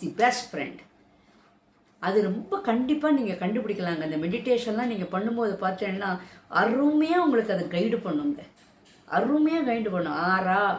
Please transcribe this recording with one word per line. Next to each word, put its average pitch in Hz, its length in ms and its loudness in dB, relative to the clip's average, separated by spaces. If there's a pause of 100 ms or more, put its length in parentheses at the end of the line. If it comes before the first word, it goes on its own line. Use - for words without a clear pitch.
the 233 240 2
best - 260 -4
friend. 143 200 -8 (1300)
அது 196 220 2
ரொம்ப 226 380 -2
கண்டிப்பா 262 500 0
நீங்க 240 220 2
கண்டுபிடிக்கலாங்க. 185 720 -2
இந்த 156 220 -2
மெடிடேஷன்லாம் 233 600 0
நீங்க 190 320 -4
பண்ணும்போது 226 320 0
பார்த்தேன்னா, 190 680 -4 (320)
அருமையா 294 680 2
உங்களுக்கு 240 360 2
அது 175 160 -2
கைடு 220 300 0
பண்ணுங்க, 147 440 -2 (680)
அருமையா 302 540 2
கைடு 226 260 0
பண்ணும். 170 220 -2
ஆறா 185 640 2